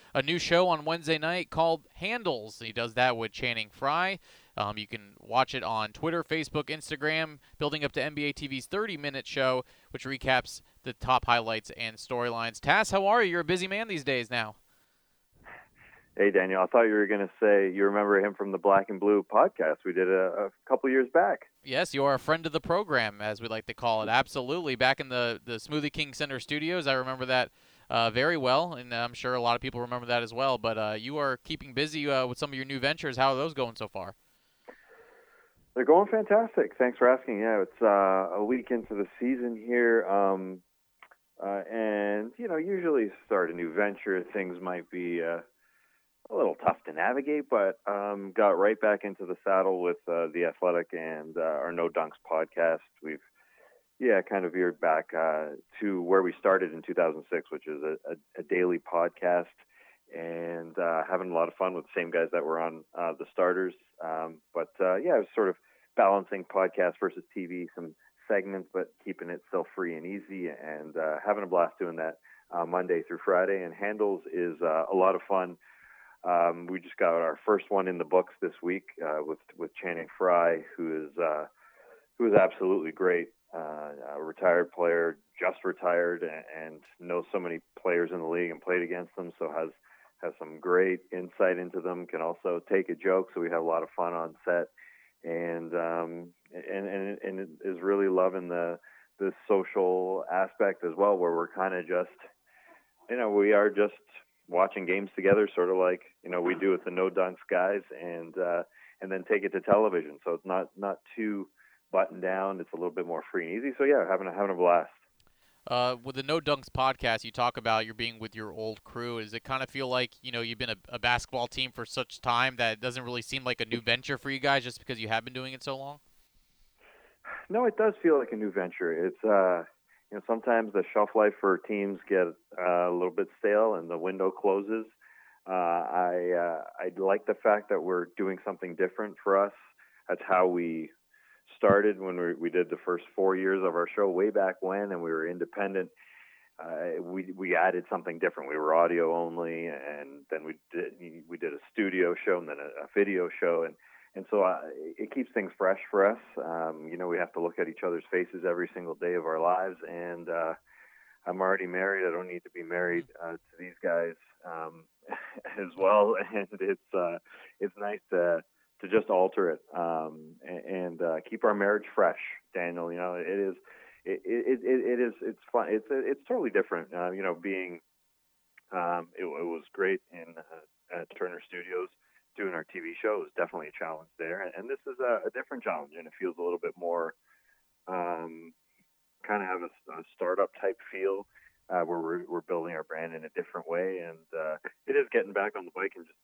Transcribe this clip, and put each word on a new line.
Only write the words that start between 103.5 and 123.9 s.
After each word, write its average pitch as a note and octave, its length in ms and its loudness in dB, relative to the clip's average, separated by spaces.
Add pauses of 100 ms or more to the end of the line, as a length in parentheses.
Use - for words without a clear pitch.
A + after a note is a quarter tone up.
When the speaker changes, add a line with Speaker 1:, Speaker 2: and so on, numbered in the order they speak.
Speaker 2:
are G#2 180 8
just G2+ 240 2 (560)
watching F#2 360 2
games F#2+ 300 0
together, G2 400 6
sort F2+ 140 2
of F#2 80 4
like, F2+ 240 2 (200)
you F2 80 -14
know, F2+ 120 -2
we F2+ 140 2
do F#2+ 160 2
with F2+ 120 0
the F2+ 80 -6
No F#2 180 0
Dunks F#2 260 0 (140)
guys, F#2+ 320 2 (200)
and, E2+ 360 -10
uh, F2 260 0 (380)
and F#2+ 100 -8
then F#2 180 -4
take G#2 140 2
it G2 100 -4
to F#2+ 80 0
television. F#2 640 2
So E2+ 80 0
it's E2 120 -6
not, F#2 300 -2
not G2 240 -4 (160)
too G#2 320 -4 (460)
buttoned F#2 280 2
down. F#2+ 380 -2
It's E2+ 140 -10
a - 20 -10
little F2 160 -2
bit E2+ 160 -6
more D#2+ 240 -6
free E2+ 160 -4
and F2+ 100 -6
easy. C3 200 -6
So, C#3 80 0
yeah, C3+ 220 4
having F#2+ 200 -2
a, E2+ 60 -8
having G2 180 0
a F2+ 60 -2
blast. F2 320 4 (760)
Speaker 1:
Uh, B2 380 0
with C3 140 -10
the C3+ 60 -8
No D3+ 180 0
Dunks C#3+ 340 -2
podcast, C3 480 2
you A#2 80 -10
talk A#2+ 240 0
about A2+ 300 0
you're A2 80 -10
being A2+ 260 -6
with A2 160 -10
your G#2+ 160 -8
old A2 320 -6
crew. A#2+ 380 -6
Does G#2+ 120 -10
it A#2 120 -8
kinda C3 200 -4
feel C3+ 220 -6
like, B2+ 240 0 (100)
you B2+ 100 -12
know, A#2 100 -4
you've A#2 160 -6
been A#2 120 -4
a, G#2+ 80 -4 (120)
a A#2+ 100 -8
basketball A#2+ 480 0
team C3 240 -6
for A#2 140 -10
such - 340 -8
time B2+ 380 2
that A#2 160 0
it G#2+ 80 -8
doesn't B2+ 220 -4
really A#2+ 180 -6
seem C3 240 -8
like B2 160 -2
a A2+ 40 -2
new A#2+ 140 -4
venture A#2+ 380 -2